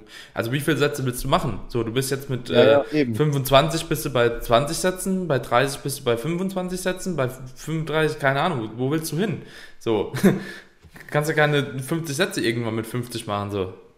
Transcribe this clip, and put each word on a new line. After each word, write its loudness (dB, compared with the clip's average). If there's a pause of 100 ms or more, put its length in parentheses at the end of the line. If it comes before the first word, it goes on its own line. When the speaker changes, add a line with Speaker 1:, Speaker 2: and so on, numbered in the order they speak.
(340)
Speaker 1:
also -4
wie 0
viele 0
Sätze 0
willst -4
du -4
machen? 0
So, -2
du -4
bist 0
jetzt -4
mit, -4
Speaker 2:
Ja, 6
ja, 8 (100)
Speaker 1:
äh, 2
Speaker 2:
eben. 0
Speaker 1:
fünfundzwanzig 4
bist -2
du -2
bei 4
zwanzig 2
Sätzen, 0
bei 2
dreißig 2
bist -6
du -14
bei 2
fünfundzwanzig -4
Sätzen, -4
bei 0
fünfunddreißig, -2
keine 2
Ahnung, -2
wo 0
willst -2
du -4
hin? -2 (360)
So, 0 (440)
<laughs> -20
kannst 0
du 0
keine 2
fünfzig -4
Sätze -2
irgendwann 0
mit -4
fünfzig -6
machen, -4
so. -4 (240)